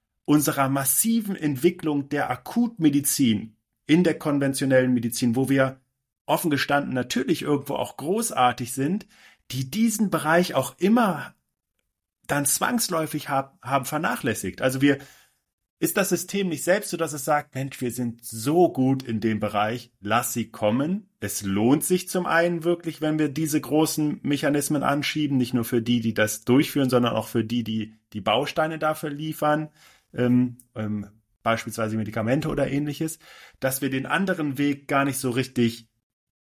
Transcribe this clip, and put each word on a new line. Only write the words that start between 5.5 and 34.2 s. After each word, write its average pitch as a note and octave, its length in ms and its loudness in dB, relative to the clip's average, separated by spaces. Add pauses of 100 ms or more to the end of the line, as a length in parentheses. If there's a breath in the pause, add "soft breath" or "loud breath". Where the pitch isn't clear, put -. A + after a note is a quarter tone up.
offen D#3 260 0
gestanden C#3+ 420 0
natürlich D3+ 480 -2
irgendwo C#3+ 340 -2
auch - 220 -6
großartig C3 760 0
sind, D#3 340 -2 (420 soft breath)
die C3 200 -6
diesen G#3+ 400 2
Bereich E3 440 2
auch C3+ 240 -2
immer F#3+ 580 2 (920)
dann C#3+ 180 -2
zwangsläufig D#3+ 840 -2
hab-, C3+ 340 -4
haben C3+ 220 0
vernachlässigt? C#3+ 800 -4
Also C3 200 0
wir, C#3+ 180 4 (800 loud breath)
ist - 180 -2
das F#3+ 120 0
System F#3+ 380 -2
nicht D3+ 160 -6
selbst G3+ 280 0
so, - 40 -4
dass D#3+ 160 -4
es D3 140 -8
sagt, D3 300 -2
„Mensch, C3+ 260 -6
wir B2 100 -2
sind A#2+ 320 -6
so D3+ 480 2
gut C3 320 2
in A2+ 160 -4
dem G#2+ 220 0
Bereich, G#2+ 580 -2
lass A2 320 0
sie A2+ 180 -4
kommen.“ C#3 600 -2 (100)
Es - 220 -6
lohnt G#2+ 420 2
sich F3+ 240 0
zum F3+ 200 -2
einen E3+ 360 2
wirklich, E3+ 380 -2
wenn D#3 180 0
wir D3+ 80 2
diese D3 320 -2
großen D3+ 640 0
Mechanismen C#3+ 640 0
anschieben, C#3 540 0
nicht B2 160 0
nur A#2+ 120 0
für A#2+ 160 0
die, A#2+ 180 0
die A2+ 140 -2
das G#2+ 320 -2
durchführen, C3+ 440 4
sondern A#2+ 260 2
auch A2 120 -2
für A2+ 160 0
die, A2+ 220 -2
die A2 300 -6 (180)
die G#2 80 -6
Bausteine D3 580 0
dafür D#3 300 -2
liefern, D3+ 580 -2 (460 soft breath)
ähm, B2 460 2 (160)
ähm, G#2+ 320 -6 (360)
beispielsweise A2+ 540 -2
Medikamente A2 500 -2
oder C#3 220 -2
ähnliches, D3 500 -4 (400 loud breath)
dass C3 220 -2
wir C#3 80 0
den C3 160 -2
anderen D#3+ 520 0